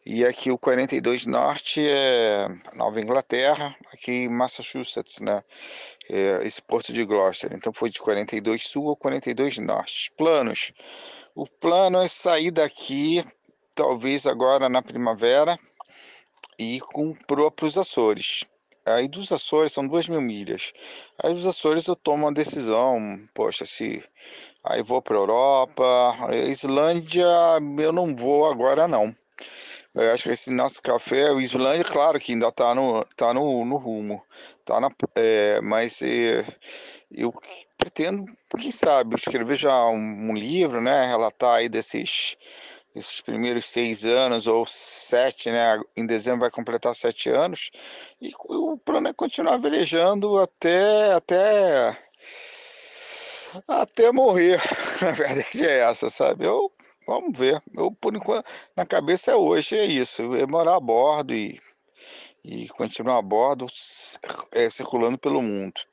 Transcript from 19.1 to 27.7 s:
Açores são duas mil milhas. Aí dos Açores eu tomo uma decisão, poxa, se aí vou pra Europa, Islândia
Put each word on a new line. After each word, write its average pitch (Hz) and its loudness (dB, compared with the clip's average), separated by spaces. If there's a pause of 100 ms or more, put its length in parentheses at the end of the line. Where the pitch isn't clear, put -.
Açores 156 0
são 139 -4
duas 165 -2
mil 160 -2
milhas. 104 -6 (460)
Aí 170 0
dos 175 -2
Açores 165 0
eu 180 0
tomo 151 0
uma 147 2
decisão, 117 0 (140)
poxa, - -2
se - -6 (600)
aí 117 -2
vou 123 -2
pra 107 0
Europa, 123 4 (320)
Islândia 156 0 (540)